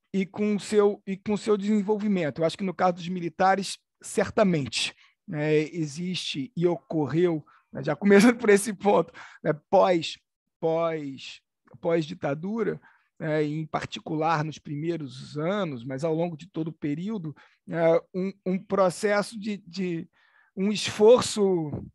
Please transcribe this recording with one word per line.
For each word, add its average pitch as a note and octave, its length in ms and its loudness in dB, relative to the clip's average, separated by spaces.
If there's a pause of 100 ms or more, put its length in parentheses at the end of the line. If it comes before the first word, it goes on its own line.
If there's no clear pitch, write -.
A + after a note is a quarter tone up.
(120)
e F#3+ 120 0
com G#3 320 -2
o F3+ 40 -4
seu, G#3 460 2
e F#3+ 100 -6
com G#3 180 -4
o G3 40 -2
seu G#3 180 0
desenvolvimento. G3 840 0
Eu E3 60 2
acho D#3+ 100 -2
que G3+ 80 -8
no F3+ 100 -4
caso F3+ 200 2
dos F3 140 -10
militares, F#3 680 0 (240)
certamente, E3 920 0 (320)
né, D3+ 300 0
existe D#3 1000 -4
e E3+ 100 2
ocorreu, E3 800 0 (280)
né, C#3 100 -10
já D3 140 -2
começando G#3 400 8
por A3+ 140 2
esse G3+ 220 4
ponto, F#3 400 2 (300)
né, D#3+ 100 0 (180)
pós, F#3 480 4 (420)
pós, D#3+ 800 -4 (400)
pós-ditadura, E3+ 1000 -4 (380)
né, D#3 260 -2
em D#3 200 -4
particular D#3 800 -4
nos D#3 140 -10
primeiros D3 800 -8
anos, D#3+ 460 -4
mas C3+ 200 -8
ao D#3+ 100 0
longo E3 220 -2
de E3+ 120 -16
todo D#3+ 200 -6
o D#3+ 40 -10
período, E3 640 -6 (320)
né, E3 320 4 (140)
um, F#3+ 200 -4 (120)
um F#3 140 0
processo G3+ 800 0
de, G#3 200 -6
de E3+ 500 -6 (460)
um G3 160 0
esforço, G3+ 1000 4 (240)